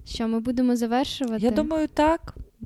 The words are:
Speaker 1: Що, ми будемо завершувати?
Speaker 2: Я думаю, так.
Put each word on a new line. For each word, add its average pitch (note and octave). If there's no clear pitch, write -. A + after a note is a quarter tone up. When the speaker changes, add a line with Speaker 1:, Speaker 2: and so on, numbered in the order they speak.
Speaker 1:
Що, -
ми A3+
будемо B3
завершувати? A#3
Speaker 2:
Я B3
думаю, D#4
так. D#4